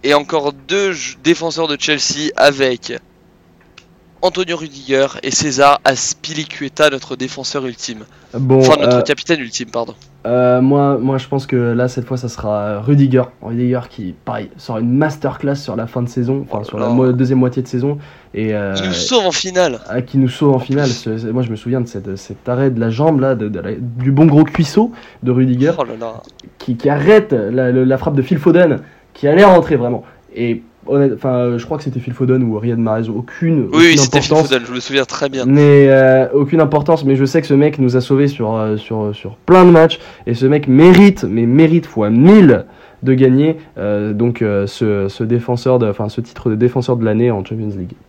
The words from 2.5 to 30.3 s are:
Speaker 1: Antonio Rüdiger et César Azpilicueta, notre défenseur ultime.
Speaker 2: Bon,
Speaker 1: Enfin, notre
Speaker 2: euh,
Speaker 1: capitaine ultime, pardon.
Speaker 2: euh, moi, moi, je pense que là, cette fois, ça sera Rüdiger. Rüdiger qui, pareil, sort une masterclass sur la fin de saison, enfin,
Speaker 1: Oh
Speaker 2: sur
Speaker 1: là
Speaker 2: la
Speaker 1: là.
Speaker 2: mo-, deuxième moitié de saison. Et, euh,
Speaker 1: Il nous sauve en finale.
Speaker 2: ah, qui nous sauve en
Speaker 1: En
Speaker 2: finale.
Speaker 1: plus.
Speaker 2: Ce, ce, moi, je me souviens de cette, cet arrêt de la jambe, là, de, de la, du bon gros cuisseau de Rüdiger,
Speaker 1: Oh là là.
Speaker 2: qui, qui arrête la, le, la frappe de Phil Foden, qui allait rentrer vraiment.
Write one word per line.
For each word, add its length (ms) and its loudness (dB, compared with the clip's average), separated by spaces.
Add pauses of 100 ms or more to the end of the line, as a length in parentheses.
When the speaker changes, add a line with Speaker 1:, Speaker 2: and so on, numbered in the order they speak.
Speaker 1:
Antonio 300 -4
Rüdiger 500 -2 (160)
et 80 -6
César 540 2
Azpilicueta, 1040 -4
notre 260 -10
défenseur 500 -8
ultime. 380 -12 (300)
Speaker 2:
Bon, 240 2
Speaker 1:
Enfin, 220 6
notre 180 2
Speaker 2:
euh, 40 2
Speaker 1:
capitaine 380 -4
ultime, 300 -10
pardon. 240 -8 (320)
Speaker 2:
euh, 340 2
moi, 380 2
moi, 180 -2
je 100 -8
pense 200 -6
que 100 -4
là, 320 -2
cette 180 -8
fois, 100 -6
ça 120 -8
sera 520 -6
Rüdiger. 420 2 (180)
Rüdiger 480 -4
qui, 260 -12 (100)
pareil, 340 -10
sort 200 -10
une 160 -2
masterclass 600 -2
sur 220 -10
la 100 -6
fin 160 -6
de 60 -6
saison, 400 -4
enfin, 140 -8
Speaker 1:
Oh 20 -12
Speaker 2:
sur 140 -10
Speaker 1:
là 60 -4
Speaker 2:
la 60 -2
Speaker 1:
là. 60 0
Speaker 2:
mo-, 160 2
deuxième 260 0
moitié 240 -2
de 60 -10
saison. 300 -4 (360)
Et, 200 -4
euh, 240 -6
Speaker 1:
Il 100 -4
nous 40 -4
sauve 320 -2
en 80 -2
finale. 560 -2
Speaker 2:
ah, 140 -4
qui 160 -4
nous 100 2
sauve 240 0
en 40 2
Speaker 1:
En 20 -2
Speaker 2:
finale. 280 -4
Speaker 1:
plus. 80 -2
Speaker 2:
Ce, 240 -8
ce, 100 -10
moi, 140 -4
je 80 -6
me 60 -6
souviens 240 -6
de 80 -4
cette, 280 -12
cet 320 -18
arrêt 220 0
de 100 -4
la 100 -2
jambe, 300 0
là, 140 0
de, 140 -6
de 120 -8
la, 120 -10
du 400 -4
bon 140 6
gros 180 6
cuisseau 480 0 (300)
de 80 -2
Rüdiger, 480 0
Speaker 1:
Oh 60 -2
là 140 -8
là. 240 -12 (360)
Speaker 2:
qui, 180 -6
qui 140 -2
arrête 420 2
la, 380 -2
le, 140 2
la 120 2
frappe 200 -4
de 60 0
Phil 160 -2
Foden, 420 4 (340)
qui 140 -2
allait 160 6
rentrer 320 4
vraiment. 280 -4 (300)